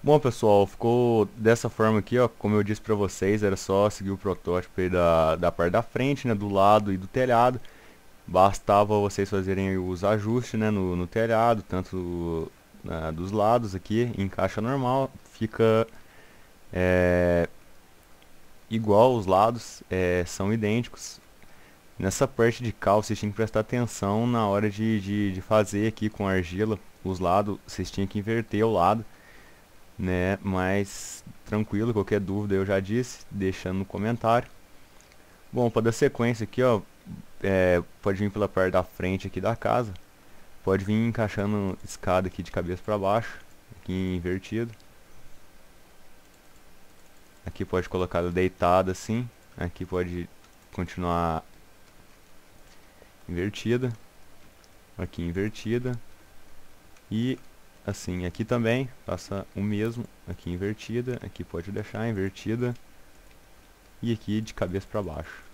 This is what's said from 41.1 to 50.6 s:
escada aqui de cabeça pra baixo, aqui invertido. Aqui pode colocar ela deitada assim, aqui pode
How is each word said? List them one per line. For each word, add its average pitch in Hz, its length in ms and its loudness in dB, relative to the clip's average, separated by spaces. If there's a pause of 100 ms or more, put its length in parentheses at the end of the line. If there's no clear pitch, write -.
escada 92 460 -2
aqui 90 140 -8
de - 100 -12
cabeça 90 320 -4
pra 107 140 -2
baixo, 104 400 -2 (420)
aqui 92 360 -4
invertido. 98 540 -6 (2750)
Aqui 92 180 -8
pode 92 240 -2
colocar 90 300 -2
ela 87 120 0
deitada 92 600 2
assim, 117 340 -4 (300)
aqui 87 300 -8
pode 87 420 -4 (460)